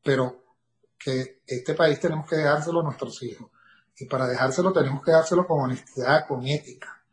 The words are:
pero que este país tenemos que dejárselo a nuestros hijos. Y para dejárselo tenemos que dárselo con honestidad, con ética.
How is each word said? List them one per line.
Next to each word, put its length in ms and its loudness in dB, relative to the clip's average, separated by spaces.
pero 400 0
que 500 -6
este 260 -6
país 260 2
tenemos 280 -4
que 80 -2
dejárselo 460 0
a 20 -4
nuestros 400 -8
hijos. 260 -14
Y 100 -14
para 220 -2
dejárselo 460 2
tenemos 300 2
que 80 2
dárselo 360 4
con 140 2
honestidad, 680 0
con 180 -6
ética. 680 -8